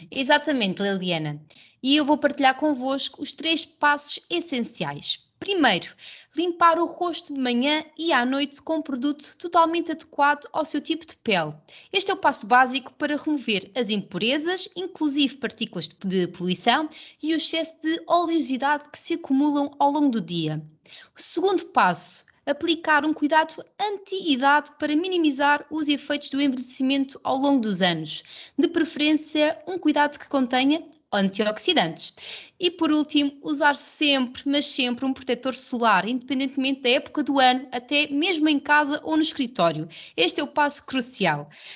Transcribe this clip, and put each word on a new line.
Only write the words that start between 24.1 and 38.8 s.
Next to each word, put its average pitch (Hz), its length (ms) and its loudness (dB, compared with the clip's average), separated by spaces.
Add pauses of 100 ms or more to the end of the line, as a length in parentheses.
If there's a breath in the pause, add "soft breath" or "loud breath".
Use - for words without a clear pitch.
para 302 160 0
minimizar 294 760 2
os 302 180 -4
efeitos 285 420 -2
do 277 120 -2
envelhecimento 269 800 -2
ao 262 140 0
longo 277 240 4
dos 208 180 0
anos. 165 440 0 (340 loud breath)
De 320 100 4
preferência, 302 1000 0
um 370 100 -6
cuidado 294 400 2
que - 120 -20
contenha 269 540 2 (260)
antioxidantes. 202 1040 0 (460 loud breath)
E 349 100 0
por 320 220 -2
último, 294 400 2 (100)
usar 294 360 0
sempre, 269 680 0
mas 285 200 0
sempre, 247 400 -2
um 262 80 0
protetor 254 400 -4
solar, 226 520 2
independentemente 269 760 -2
da 240 80 2
época 294 340 0
do 277 160 0
ano, 254 320 6
até 285 360 0
mesmo 311 420 0
em 285 100 2
casa 294 440 2